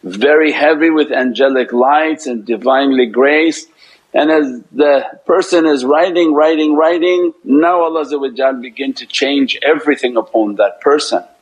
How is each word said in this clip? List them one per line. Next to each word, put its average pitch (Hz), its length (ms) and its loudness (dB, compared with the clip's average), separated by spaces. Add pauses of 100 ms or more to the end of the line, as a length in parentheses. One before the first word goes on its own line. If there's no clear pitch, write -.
very 143 500 2
heavy 156 380 2
with 151 200 0
angelic 127 600 0
lights 147 540 0
and 117 180 -8
divinely 127 640 0
grace. 147 600 0 (460)
And 151 180 0
as 143 300 0 (100)
the 135 360 2 (180)
person 180 400 0
is 143 200 0
writing, 165 500 2
writing, 156 400 2
writing, 170 580 0 (100)
now 170 400 2
Allah 160 220 -2
Azza 143 160 -6
wa 135 80 -4
Jal 131 260 -2
begin 127 400 -10
to 120 120 -14
change 139 560 -2
everything 143 540 0
upon 110 400 -2
that 101 260 0
person. 143 400 0 (200)